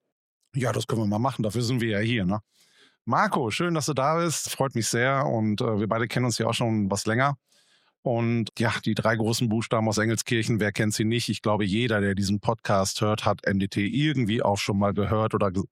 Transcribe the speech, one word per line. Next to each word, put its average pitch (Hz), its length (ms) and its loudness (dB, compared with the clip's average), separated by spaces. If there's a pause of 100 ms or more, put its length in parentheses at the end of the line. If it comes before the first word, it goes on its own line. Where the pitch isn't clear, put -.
(580)
Ja, 127 140 0
das 113 160 -4
können 110 140 0
wir 107 60 0
mal 104 120 2
machen. 131 240 -2
Dafür 107 180 -2
sind 120 200 0
wir 117 80 0
ja 101 100 -2
hier, 113 240 0
ne? 98 160 0 (640)
Marco, 151 480 0
schön, 175 220 0
dass 156 140 -2
du 151 60 0
da 135 220 2
bist. 170 340 -2
Freut - 240 -2
mich 110 140 -2
sehr. 131 380 2
Und, 110 340 0
äh, 110 220 0
wir 110 60 0
beide 113 200 0
kennen 123 180 0
uns 123 120 -2
ja 113 100 0
auch 113 60 2
schon 110 360 0
was 98 160 -2
länger. 131 300 2 (720)
Und 117 540 0
ja, 113 120 2 (140)
die 113 80 2
drei 110 220 2
großen 113 340 0
Buchstaben 113 380 0
aus 107 100 0
Engelskirchen, 110 600 0
wer 104 120 0
kennt 107 220 0
sie 113 120 0
nicht? 113 220 0
Ich 110 140 -4
glaube, 104 240 2
jeder, 110 360 0
der 101 120 2
diesen 101 260 0
Podcast 107 640 0
hört, 107 240 0
hat 101 220 0
M 98 100 2
D 98 100 0
T 101 200 -2
irgendwie 131 560 0
auch 101 160 0
schon 101 180 0
mal 101 160 2
gehört 104 400 0
oder 101 180 0
ge-, 92 200 -2